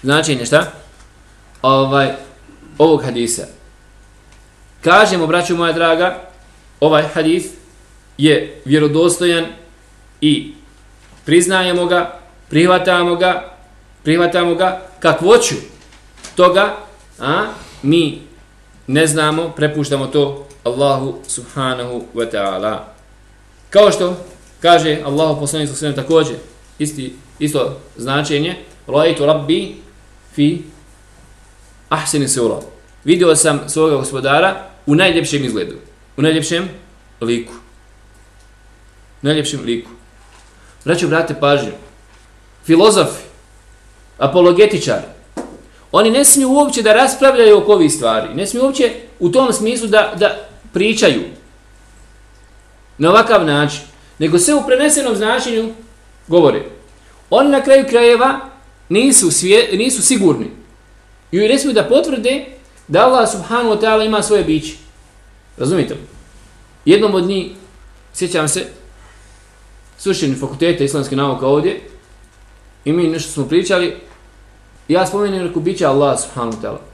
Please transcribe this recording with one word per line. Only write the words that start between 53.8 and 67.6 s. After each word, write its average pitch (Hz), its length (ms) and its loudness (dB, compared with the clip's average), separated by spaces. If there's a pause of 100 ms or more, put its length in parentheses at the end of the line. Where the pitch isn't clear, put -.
nego 156 200 2
sve 294 160 2
u 262 120 0
prenesenom 262 480 0
značenju 226 540 -2 (580)
govore. 156 360 2 (640)
Oni 277 200 4
na 277 120 2
kraju 269 280 4
krajeva 240 500 4 (500)
nisu 202 420 2
svje-, 190 460 2
nisu 240 240 -2
sigurni 170 460 0 (840)
i 170 60 -2
ne 220 220 2
smiju 277 140 -2
da 208 100 2
potvrde 262 640 -2 (420)
da 185 180 2
Allah 247 260 2
subhanahu 226 380 -4
wa 214 120 0
ta'ala 220 240 0
ima 214 180 -2
svoje 208 200 0
biće. 156 320 -4 (800)
Razumite 143 360 -2
li? - 60 -14 (840)
Jednom 196 300 4
od 180 80 0
njih, 185 280 -4 (600)